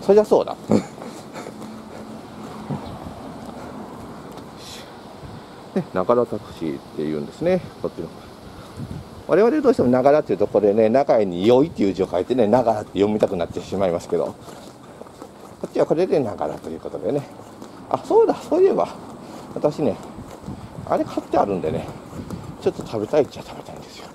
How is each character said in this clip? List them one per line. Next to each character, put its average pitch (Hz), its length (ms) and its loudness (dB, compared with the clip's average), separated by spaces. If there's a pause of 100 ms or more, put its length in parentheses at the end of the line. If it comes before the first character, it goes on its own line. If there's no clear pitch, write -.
そ 196 100 6
り 208 60 10
ゃ 208 60 4
そ 151 180 6
う - 20 0
だ。 - 160 -6
<laughs> - 80 -14 (4000)
ね、 185 100 0 (120)
な 92 80 0
が 123 100 4
ら 120 140 4
タ 110 100 -6
ク - 220 -12
シ 85 60 -4
ー 71 120 -2
っ - 40 -12 (140)
て 80 60 -4
い 76 140 -2
う 73 60 -2
ん 71 40 -6
で - 80 -14
す - 80 -10
ね。 180 180 4 (220)
こ - 60 -4
っ - 40 -2
ち - 100 -10
の。 82 60 -8 (1200)
我 160 140 6
々 262 200 4
ど 269 80 6
う - 40 6
し - 40 2
て - 40 2
も 127 80 4
な 127 140 6
が 139 80 8
ら 151 80 6
っ 147 40 0
て 110 100 0
い - 20 2
う - 20 -8
と 101 80 4
こ 104 140 4
ろ 104 80 6
で 101 80 6
ね、 110 140 6
中 131 340 6
に 92 240 2
良 127 160 8
い 165 60 0
っ - 20 -12
て - 100 -2
い 98 80 4
う 95 40 0
字 92 100 2
を 90 40 0
書 85 120 0
い 90 60 0
て 127 100 0
ね 123 100 6
「な 117 180 6
が 110 100 4
ら」 107 80 -2
っ - 20 -8
て - 160 -6
読 101 120 6
み 107 80 0
た 110 80 4
く 98 80 -2
な 85 100 -2
っ - 20 -10
て - 140 -6
し - 140 -6
ま 95 120 2
い 87 40 2
ま 87 80 0
す - 80 -12
け - 80 0
ど、 78 100 2
こ - 100 -8 (1300)
っ - 60 -12
ち - 60 -2
は - 60 6
こ 254 100 2
れ 180 100 2
で 202 140 2
な 104 160 -2
が 73 120 -4
ら 76 80 -4
と - 140 -12
い 80 60 -8
う 80 40 -10
こ 78 100 -10
と 80 100 -10
で 90 120 -2
ね。 143 100 0 (680)
あ、 - 80 0
そ 403 260 6
う 403 40 6
だ、 302 80 4
そ - 240 0
う - 20 8
い 381 60 8
え 285 60 4
ば、 - 140 2 (680)
私 151 240 0
ね、 113 160 2 (920)
あ 175 120 0
れ 311 80 0
買 - 140 -6
っ - 40 -8
て - 140 -2
あ - 80 4
る 101 100 -2
ん - 60 -2
で - 100 -2
ね、 80 160 -4 (720)
ち - 60 0
ょ 185 40 0
っ - 20 -10
と - 120 -10
食 113 140 -6
べ 107 80 -4
た 151 120 2
い - 40 6
っ - 40 0
ち - 120 -14
ゃ - 40 -14
食 - 140 -16
べ - 60 -14
た - 100 -16
い - 40 -14
ん - 20 -14
で - 100 -16
す - 100 -18
よ。 - 160 -16